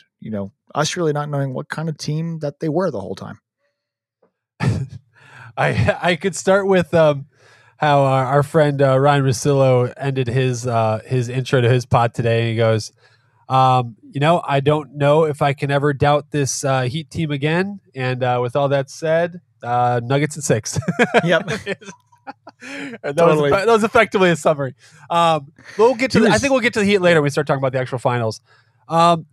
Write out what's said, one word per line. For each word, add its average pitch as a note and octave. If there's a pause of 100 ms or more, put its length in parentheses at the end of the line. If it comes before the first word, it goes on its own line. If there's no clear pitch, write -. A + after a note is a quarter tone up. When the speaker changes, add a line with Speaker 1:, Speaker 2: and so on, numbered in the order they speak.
(200)
Speaker 1:
you -
know, G2 (220)
us D3+
really D#3+
not D3
knowing C#3
what C#3
kind D#3+
of D3+
team D#3+
that D3
they E3
were F3
the A2+
whole F#2+
time. G2+ (1200)
Speaker 2:
<laughs> - (960)
I, D3
I F3
could F3+
start F#3+
with, F#3
um, D3 (500)
how C#3+
our, C3
our C#3+
friend, D3
uh, C3
Ryan C#3+
Russillo C3
ended C3+
his, B2
uh, A2
his B2
intro B2+
to A#2
his B2
pod A#2+
today. A#2
He A2
goes, A2 (580)
um, B2+
"You F#3
know, D#3+
I C#3+
don't C#3+
know D3
if D3+
I C#3+
can C#3
ever C#3+
doubt D3
this, C#3+
uh, C3+
Heat C#3
team E3
again." E3 (140)
And, B2+
uh, B2
with B2
all C#3+
that C#3
said, E3+ (200)
uh, B2
Nuggets C#3+
in D3+
six. - (220)
<laughs> -
Speaker 1:
Yep. E3+ (1120)
Speaker 2:
And C#4
that C#3+
Speaker 1:
Totally. D#3
Speaker 2:
was, F#3+
that A#3
was A3
effectively G3+
a E3
summary. C#3+ (380)
Um, E3 (240)
we'll A#3
get A#3+
to -
Speaker 1:
He A3+
Speaker 2:
the, A3
I -
Speaker 1:
was G#3+
Speaker 2:
think C4+
we'll C4
get A#3+
to A#3
the G3+
Heat G3+
later F3
when C#3+
we C#3+
start C#3+
talking C#3
about C3
the C3+
actual B2+
finals. A#2+ (480)
Um, E3